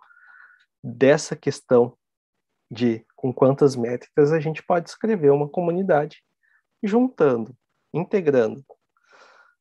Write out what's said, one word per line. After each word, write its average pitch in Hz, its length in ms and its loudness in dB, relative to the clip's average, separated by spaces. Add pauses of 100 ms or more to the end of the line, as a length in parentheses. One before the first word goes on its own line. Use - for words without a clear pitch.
(840)
dessa 135 540 0
questão 127 600 0 (760)
de 117 440 -2
com 127 180 -6
quantas 139 440 2
métricas 123 560 0
a 160 80 0
gente 151 220 -8
pode 175 240 -4
descrever 190 440 0
uma 147 180 2
comunidade, 170 760 -4 (580)
juntando, 165 720 0 (380)
integrando, 139 720 -2 (960)